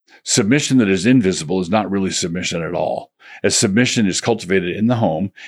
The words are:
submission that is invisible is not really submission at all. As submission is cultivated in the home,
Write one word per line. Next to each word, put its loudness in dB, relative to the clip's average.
submission 2
that 4
is 2
invisible 2
is -4
not 0
really -2
submission -6
at -6
all. -4
As 2
submission 2
is -2
cultivated -2
in 0
the 2
home, -2